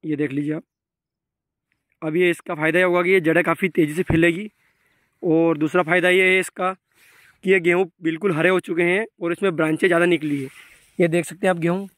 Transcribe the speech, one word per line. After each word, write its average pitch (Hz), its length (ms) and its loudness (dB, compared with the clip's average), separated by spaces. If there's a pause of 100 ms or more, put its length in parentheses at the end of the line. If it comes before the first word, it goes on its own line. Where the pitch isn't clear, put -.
ये 156 120 -6
देख 143 160 -4
लीजिए 147 220 -4
आप, 160 100 -10 (1400)
अब 156 140 -6
ये 180 140 2
इसका 170 260 -6
फ़ायदा 156 240 0
ये 185 60 4
होगा 175 180 0
कि 175 60 0
ये 190 120 4
जड़ें 160 220 2
काफ़ी 165 260 0
तेज़ी 151 240 0
से 175 120 -4
फैलेगी। 170 440 0 (760)
और 165 340 2
दूसरा 156 260 0
फ़ायदा 175 260 2
ये 185 160 4
है 185 140 4
इसका 185 340 -6
कि - 760 -10
ये 190 80 4
गेहूँ 175 300 0 (140)
बिल्कुल 165 320 -2
हरे 165 140 2
हो 185 120 2
चुके 175 240 -4
हैं 190 200 0 (160)
और 170 100 -4
इसमें 175 240 -2
ब्रांचें 156 320 0
ज़्यादा 170 200 2
निकली 147 360 -2
है। 131 60 -12 (500)
ये 170 80 4
देख 170 180 0
सकते - 220 -6
हैं 185 40 2
आप 175 80 -2
गेहूँ 180 280 -2 (100)